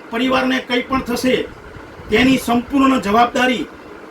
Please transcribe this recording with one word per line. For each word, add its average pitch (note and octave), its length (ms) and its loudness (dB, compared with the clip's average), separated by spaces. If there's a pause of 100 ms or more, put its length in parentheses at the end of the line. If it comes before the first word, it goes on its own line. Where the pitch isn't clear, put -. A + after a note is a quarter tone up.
(120)
પરિવારને B3+ 500 0
કંઈ B3+ 220 -2
પણ - 260 -4
થશે A#3+ 260 0 (760)
તેની B3+ 360 4
સંપૂર્ણ C4 560 2
જવાબદારી A#3+ 640 2 (440)